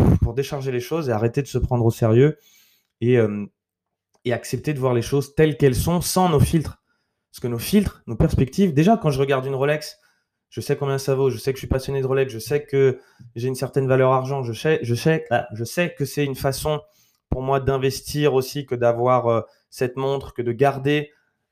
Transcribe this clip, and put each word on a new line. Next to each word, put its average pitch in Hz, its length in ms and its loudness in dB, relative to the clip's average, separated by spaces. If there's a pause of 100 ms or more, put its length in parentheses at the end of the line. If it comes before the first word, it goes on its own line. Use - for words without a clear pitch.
(220)
pour 117 100 2
décharger 135 400 -4
les 123 80 -2
choses 151 300 -4
et - 20 0
arrêter 117 300 0
de 123 40 -14
se - 120 -4
prendre 120 260 0
au 113 60 4
sérieux 123 480 4 (640)
et, 123 160 4
euh, 104 260 0 (800)
et 123 80 -2
accepter 127 400 -4
de 139 80 -8
voir 127 140 0
les 117 80 0
choses 139 320 -4
telles 156 240 2
qu'elles 131 180 4
sont, 170 240 0
sans 185 300 2
nos 147 100 6
filtres. - 420 0 (480)
Parce - 100 -20
que 123 80 -6
nos 117 100 -4
filtres, - 480 0
nos 113 100 -8
perspectives, 165 560 2
déjà, 165 240 4
quand 156 140 0
je 135 100 0
regarde 135 240 0
une 135 100 -4
Rolex, 147 440 -2 (520)
je - 100 -10
sais 139 160 -2
combien 135 220 -2
ça 135 160 -2
vaut, 135 160 2
je 117 80 -4
sais - 160 -4
que - 20 -14
je - 60 -14
suis - 40 -8
passionné 135 360 -2
de 131 40 -4
Rolex, 135 240 0
je 113 80 -10
sais 147 240 -4
que 135 380 2 (360)
j'ai 120 120 -4
une 131 60 -4
certaine 135 320 -2
valeur 131 260 4
argent, 131 300 -2
je 117 100 -6
sais, 156 300 -2
je 117 120 -2
sais, 156 360 0
ah, 120 240 0
je 117 100 -8
sais 175 300 -4
que 143 100 -6
c'est 147 220 -4
une 135 80 -6
façon 147 480 -4 (480)
pour 127 100 -2
moi 135 180 0
d'investir 135 760 0
aussi 131 320 -2
que 127 80 -6
d'avoir, 120 540 2
euh, 113 120 2 (300)
cette 127 260 -4
montre, 135 380 -4
que 123 80 -6
de 120 100 -2
garder, 139 580 0 (420)